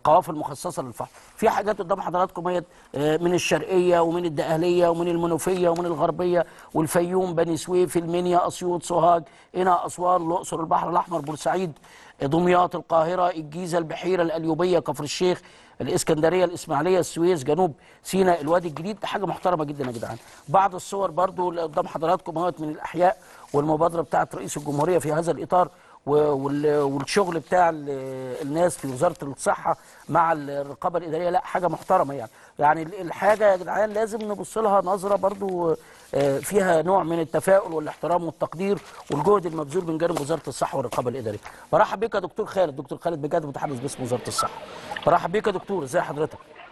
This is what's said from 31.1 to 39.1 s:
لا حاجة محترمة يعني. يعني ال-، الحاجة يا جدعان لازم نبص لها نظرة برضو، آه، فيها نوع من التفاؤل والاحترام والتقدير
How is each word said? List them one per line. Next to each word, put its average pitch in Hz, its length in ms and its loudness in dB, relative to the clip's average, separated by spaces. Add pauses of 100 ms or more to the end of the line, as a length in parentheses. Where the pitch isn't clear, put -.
لا 180 100 2
حاجة - 280 -2
محترمة 160 460 0
يعني. 117 160 -10 (280)
يعني 156 240 4
ال-، 185 180 -10
الحاجة 202 520 4
يا 185 40 4
جدعان 180 340 -2
لازم 220 320 -2
نبص 208 360 -6
لها 202 220 4
نظرة 196 360 0
برضو، 190 600 0 (380)
آه، 139 240 2
فيها 180 440 2
نوع 185 200 4
من 165 180 -2
التفاؤل 165 520 2
والاحترام 156 520 -2
والتقدير 165 540 -4 (320)